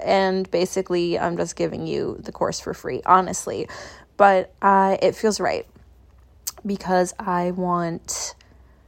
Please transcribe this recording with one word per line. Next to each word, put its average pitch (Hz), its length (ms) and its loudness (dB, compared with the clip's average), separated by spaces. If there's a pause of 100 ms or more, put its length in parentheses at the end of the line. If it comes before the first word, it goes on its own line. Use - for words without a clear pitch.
and 190 500 2
basically, 175 680 0
I'm 170 200 -2
just 170 180 -4
giving 165 320 -4
you 143 320 -4
the - 140 -14
course - 260 -4
for - 140 -8
free, - 320 -8
honestly, - 640 2 (480)
but, 196 340 6 (100)
uh, 196 400 4
it - 140 2
feels 214 240 0
right, - 260 -4 (1000)
because 185 520 0
I 180 340 -2
want, 175 840 -4 (520)